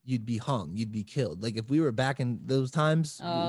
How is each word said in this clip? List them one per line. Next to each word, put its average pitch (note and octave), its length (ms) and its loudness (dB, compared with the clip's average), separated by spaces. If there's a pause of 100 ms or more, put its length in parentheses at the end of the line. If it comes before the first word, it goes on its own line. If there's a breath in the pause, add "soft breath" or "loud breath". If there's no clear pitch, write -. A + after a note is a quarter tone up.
you'd B2 180 0
be A#2 120 0
hung, G#2+ 380 -2
you'd A2 160 -4
be G#2+ 120 -4
killed. G2 380 -4
Like, A2+ 160 -4
if A2+ 120 -6
we D3 100 4
were D3+ 120 4
back C3 280 0
in B2 260 0
those C3 260 2
times, D#3 460 2
w-, E3+ 180 -4 (140)